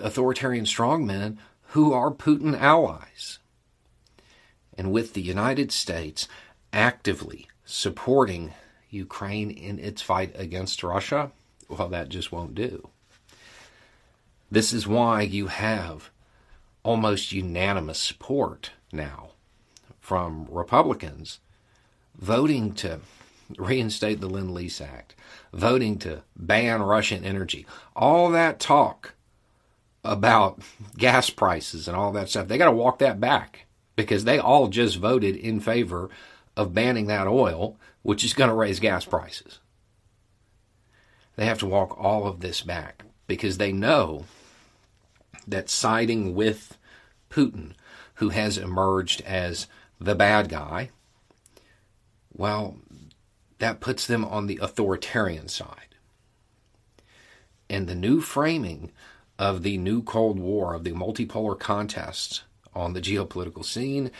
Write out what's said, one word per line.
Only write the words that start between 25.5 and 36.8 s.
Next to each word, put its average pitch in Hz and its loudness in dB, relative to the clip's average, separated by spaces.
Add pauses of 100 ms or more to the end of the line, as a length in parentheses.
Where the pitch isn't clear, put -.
voting 107 2
to 78 -8 (140)
ban 110 2
Russian 101 2
energy. 95 -6 (300)
All 170 6
that 165 2
talk - 2 (880)
about 104 6 (360)
gas 123 6
prices 85 0
and 87 -4
all 101 0
that 101 -4
stuff, 95 -4
they 110 0
gotta 165 8
walk 117 4
that 123 2
back 123 0 (300)
because 107 2
they 127 4
all 135 6
just 101 2
voted 104 2
in 110 -4
favor 104 -2 (460)
of 98 -2
banning 113 0